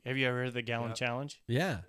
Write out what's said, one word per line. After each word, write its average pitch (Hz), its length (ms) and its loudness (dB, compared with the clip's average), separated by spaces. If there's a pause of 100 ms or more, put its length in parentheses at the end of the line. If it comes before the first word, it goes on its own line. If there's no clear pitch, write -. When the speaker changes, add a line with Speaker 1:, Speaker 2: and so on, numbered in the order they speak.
Speaker 1:
Have 131 120 0
you 131 100 4
ever 123 120 2
heard 127 100 0
of 120 40 -4
the 123 80 -2
gallon 117 280 -2
Speaker 2:
Yeah. 113 60 -6
Speaker 1:
challenge? 127 520 -2
Speaker 3:
Yeah. 131 400 2